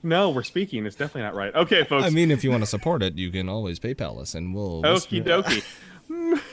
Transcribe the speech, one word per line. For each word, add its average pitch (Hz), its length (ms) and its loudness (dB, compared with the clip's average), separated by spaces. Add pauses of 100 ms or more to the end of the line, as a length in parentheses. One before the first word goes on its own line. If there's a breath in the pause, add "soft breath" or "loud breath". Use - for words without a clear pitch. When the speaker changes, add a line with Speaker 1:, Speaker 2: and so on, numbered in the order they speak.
Speaker 1:
No, 170 260 4
we're 127 140 0
speaking. 175 420 -4
It's 101 120 -8
definitely 143 240 -4
not 104 140 -6
right. 101 200 -4
Okay, 170 300 4
folks. 175 200 2
Speaker 2:
I 175 40 4
mean, 165 220 4
if 131 120 2
you 135 80 2
wanna 113 140 2
support 127 360 0
it, 90 160 -2
you 90 140 -4
can 92 160 -2
always 95 320 -6
PayPal 76 400 -8
us, - 160 -10
and 87 180 -6
we'll, 95 280 -4
we'll 165 160 4
Speaker 1:
Okie 180 260 -2
dokie. 190 1200 -2 (120 loud breath)